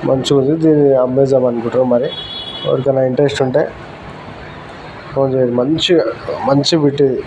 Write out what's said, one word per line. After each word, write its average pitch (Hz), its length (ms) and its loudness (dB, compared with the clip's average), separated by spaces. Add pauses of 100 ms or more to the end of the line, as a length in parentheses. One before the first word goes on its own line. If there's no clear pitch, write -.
మంచిగా 135 340 2
ఉంది. 139 180 2
దీన్ని 151 400 4
అమ్మేద్దాం 127 500 2
అనుకుంటారు. 120 380 0
మరి 123 260 2 (560)
ఎవరికైనా 131 360 0
ఇంట్రెస్ట్ 131 400 2
ఉంటే 131 260 0 (1500)
ఫోన్ 135 200 0
చేయండి. 127 180 2
మంచి, 151 480 2 (460)
మంచి 277 300 2
బిట్ 143 260 2
ఇది 131 240 2